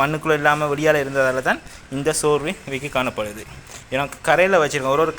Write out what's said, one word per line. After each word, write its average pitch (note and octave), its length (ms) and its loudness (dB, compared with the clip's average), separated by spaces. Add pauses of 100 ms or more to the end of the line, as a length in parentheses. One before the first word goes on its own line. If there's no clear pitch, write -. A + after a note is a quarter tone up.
மண்ணுக்குள்ள D3+ 400 0
இல்லாம D3+ 320 2
வெளியால D3+ 320 2
இருந்ததால C3 440 0
தான் - 120 0 (360)
இந்த C#3+ 240 -2
சோர்வு D3 320 0 (160)
இவைக்கு C3+ 280 -6
காணப்படுது. A2 480 -4 (480)
ஏன்னா C#3 120 -2 (240)
கரையில F3 340 4
வச்சிருக்கேன், C3+ 340 0
ஒரு D#3 100 4
ஒரு D#3 120 -4